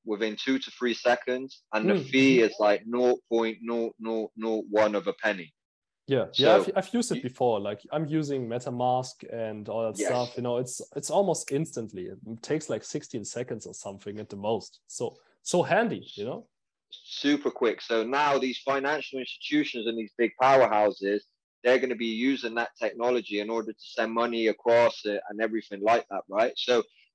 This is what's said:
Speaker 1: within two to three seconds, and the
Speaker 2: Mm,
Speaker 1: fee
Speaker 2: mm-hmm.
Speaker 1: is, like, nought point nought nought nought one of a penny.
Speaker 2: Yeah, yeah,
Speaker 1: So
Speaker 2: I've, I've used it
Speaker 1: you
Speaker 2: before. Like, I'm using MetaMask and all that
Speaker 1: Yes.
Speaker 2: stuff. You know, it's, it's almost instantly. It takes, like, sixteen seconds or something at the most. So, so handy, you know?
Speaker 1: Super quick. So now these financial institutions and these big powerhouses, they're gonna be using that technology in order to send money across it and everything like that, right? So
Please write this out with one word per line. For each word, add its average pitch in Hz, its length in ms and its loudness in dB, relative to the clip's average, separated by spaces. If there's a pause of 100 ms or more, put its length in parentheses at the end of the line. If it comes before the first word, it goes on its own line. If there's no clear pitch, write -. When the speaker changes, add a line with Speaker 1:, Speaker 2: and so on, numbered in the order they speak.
Speaker 1:
within 107 320 -2
two 131 220 0
to - 140 -14
three 120 220 -2
seconds, 127 680 0 (100)
and 110 160 0
the 202 60 4
Speaker 2:
Mm, 135 140 -2
Speaker 1:
fee 131 300 6
Speaker 2:
mm-hmm. 110 80 8
Speaker 1:
is, 104 120 0
like, 104 280 4
nought 123 340 2 (100)
point 113 300 0
nought 117 400 -4
nought 110 360 -4
nought 110 340 -2
one 107 240 4
of 98 120 -2
a 98 60 -2 (100)
penny. 95 300 -2 (540)
Speaker 2:
Yeah, 131 280 0
yeah, 139 120 4
Speaker 1:
So 196 100 10
Speaker 2:
I've, - 200 4
I've - 180 -2
used 233 180 0
it 165 60 -2
Speaker 1:
you - 40 -12
Speaker 2:
before. 123 380 0
Like, 101 200 -6 (120)
I'm 156 140 -2
using 143 420 -2
MetaMask 127 840 -2
and 110 360 -8
all 113 180 -2
that 104 120 -6
Speaker 1:
Yes. - 100 -2
Speaker 2:
stuff. 123 280 -2
You 123 60 -6
know, 120 160 -2
it's, 127 240 -6 (140)
it's - 140 -8
almost 170 420 0
instantly. 117 540 -4
It 113 360 -14
takes, 156 260 -4
like, 110 160 -6
sixteen 123 400 -10
seconds 120 420 -10
or - 60 -14
something 101 460 -12
at 107 100 -12
the 104 80 -14
most. 101 520 -4
So, - 280 -8 (260)
so 175 200 2
handy, 165 520 0
you 202 100 -8
know? 226 220 -10 (440)
Speaker 1:
Super 143 600 -2
quick. 110 300 0
So 113 240 0
now 139 340 2
these 127 200 -2
financial 139 600 -2
institutions 131 640 -2
and 117 100 -2
these 113 220 -6
big 117 140 2 (100)
powerhouses, 107 800 4 (420)
they're 123 160 6
gonna 127 160 -2
be 113 200 -4 (160)
using 117 260 -2
that 117 120 -2 (100)
technology 117 600 0
in 104 80 -4
order 113 240 -4
to - 60 -16
send 113 340 -4
money 117 360 0
across 117 580 4
it 101 240 -2
and 104 100 -6
everything 107 420 -4
like 113 280 4
that, 98 180 -4
right? 110 280 0
So 120 260 2 (320)